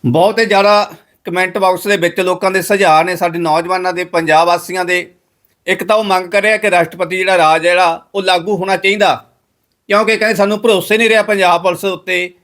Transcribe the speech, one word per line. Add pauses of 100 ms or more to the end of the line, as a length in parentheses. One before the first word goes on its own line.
ਬਹੁਤ
ਹੀ
ਜ਼ਿਆਦਾ (340)
ਕੁਮੈਂਟ
ਬਾਕਸ
ਦੇ
ਵਿੱਚ
ਲੋਕਾਂ
ਦੇ
ਸੁਝਾਅ
ਨੇ,
ਸਾਡੇ
ਨੌਜਵਾਨਾਂ
ਦੇ,
ਪੰਜਾਬ
ਵਾਸੀਆਂ
ਦੇ। (540)
ਇੱਕ
ਤਾਂ
ਉਹ
ਮੰਗ
ਕਰ
ਰਿਹਾ
ਕਿ
ਰਾਸ਼ਟਰਪਤੀ
ਜਿਹੜਾ
ਰਾਜ
ਹੈ
ਜਿਹੜਾ, (100)
ਉਹ
ਲਾਗੂ
ਹੋਣਾ
ਚਾਹੀਦਾ, (560)
ਕਿਉਂਕਿ
ਕਹਿੰਦੇ
ਸਾਨੂੰ
ਭਰੋਸੇ
ਨਹੀਂ
ਰਿਹਾ
ਪੰਜਾਬ
ਪੁਲਿਸ
ਉੱਤੇ। (100)